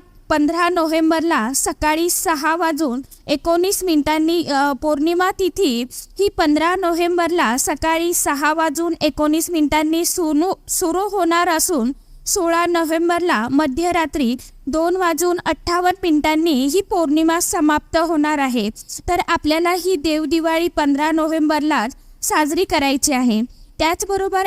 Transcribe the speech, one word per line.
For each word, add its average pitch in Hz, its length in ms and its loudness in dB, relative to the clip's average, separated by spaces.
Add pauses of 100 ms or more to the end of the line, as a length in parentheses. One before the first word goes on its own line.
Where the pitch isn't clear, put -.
(300)
पंधरा 330 400 2
नोव्हेंबरला 320 840 0
सकाळी 311 540 0
सहा 320 460 -2
वाजून 320 460 -2 (260)
एकोणीस 349 560 0
मिनिटांनी, 311 600 2
अ, 285 380 0
पौर्णिमा 330 580 0
तिथी 311 440 0 (360)
ही 392 180 2
पंधरा 320 380 2
नोव्हेंबरला 339 800 0
सकाळी 320 560 -2
सहा 302 400 0
वाजून 320 480 -2
एकोणीस 302 480 0
मिनिटांनी 311 560 0
सुरू, 320 480 0 (140)
सुरू 349 320 -2
होणार 359 480 0
असून 311 440 0 (340)
सोळा 339 400 0
नोव्हेंबरला 339 840 0
मध्यरात्री 311 840 0 (320)
दोन 320 280 0
वाजून 349 500 0
अठ्ठावन्न 359 580 0
मिनिटांनी 311 600 2
ही 311 160 2
पौर्णिमा 330 580 2
समाप्त 311 580 0
होणार 311 400 0
आहे. 247 320 -2 (380)
तर 349 200 0
आपल्याला 330 440 0
ही 370 240 0
देवदिवाळी 320 720 0
पंधरा 294 440 0
नोव्हेंबरलाच 302 840 0 (260)
साजरी 339 420 0
करायची 294 500 0
आहे. 247 280 2 (380)
त्याचबरोबर 381 680 -2